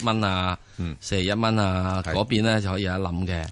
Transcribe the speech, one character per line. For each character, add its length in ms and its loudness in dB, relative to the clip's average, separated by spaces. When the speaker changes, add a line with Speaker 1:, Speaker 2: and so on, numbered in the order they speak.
Speaker 1:
蚊 200 0
啊， 340 0
Speaker 2:
嗯。 220 -4
Speaker 1:
四 160 -4
十 80 2
一 100 2
蚊 240 2
啊， 480 2
Speaker 2:
係。 80 -4
Speaker 1:
嗰 140 0
邊 160 2
咧 180 4
就 100 -2
可 60 -2
以 60 -2
有 80 -2
得 80 -2
諗 280 -2
嘅。 240 -2